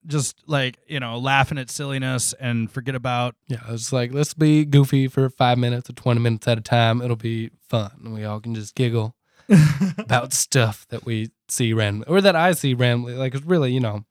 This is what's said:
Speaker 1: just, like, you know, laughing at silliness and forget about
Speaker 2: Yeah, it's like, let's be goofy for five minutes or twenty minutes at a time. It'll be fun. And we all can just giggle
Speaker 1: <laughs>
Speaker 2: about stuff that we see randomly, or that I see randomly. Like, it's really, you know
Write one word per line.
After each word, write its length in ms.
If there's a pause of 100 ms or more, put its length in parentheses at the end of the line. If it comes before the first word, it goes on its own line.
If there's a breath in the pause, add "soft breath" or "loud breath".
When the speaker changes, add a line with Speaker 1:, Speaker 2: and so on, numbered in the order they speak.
Speaker 1:
just, 300 (100)
like, 400
you 120
know, 200
laughing 400
at 100
silliness 720
and 300
forget 240
about 400 (140)
Speaker 2:
Yeah, 100 (100)
it's 240
like, 220
let's 180
be 320
goofy 440
for 200
five 300
minutes 320
or 20
twenty 280
minutes 280
at 80
a 60
time. 400
It'll 140
be 340 (180)
fun. 220 (120)
And 120
we 100
all 160
can 140
just 200
giggle 400 (180)
Speaker 1:
<laughs> 680
Speaker 2:
about 340
stuff 560
that 160
we 280 (180)
see 240
randomly, 340
or 140
that 120
I 180
see 200
randomly. 400
Like, 220
it's 100
really, 300
you 60
know 300